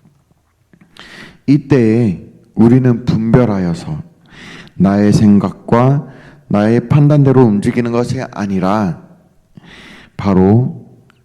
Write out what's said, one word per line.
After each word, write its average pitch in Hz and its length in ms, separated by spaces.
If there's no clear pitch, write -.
이때에 120 800
우리는 120 500
분별하여서 101 1000
나의 101 380
생각과 117 960
나의 110 400
판단대로 143 540
움직이는 117 500
것이 120 280
아니라 98 720
바로 98 640